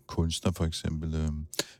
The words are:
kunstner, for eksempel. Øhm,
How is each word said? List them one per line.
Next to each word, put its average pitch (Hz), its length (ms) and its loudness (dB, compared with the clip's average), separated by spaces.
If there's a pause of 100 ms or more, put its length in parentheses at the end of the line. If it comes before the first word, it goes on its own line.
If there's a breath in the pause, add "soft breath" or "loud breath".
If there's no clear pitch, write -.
kunstner, 82 460 2
for 85 120 0
eksempel. 80 500 -2
Øhm, 78 320 0 (340 loud breath)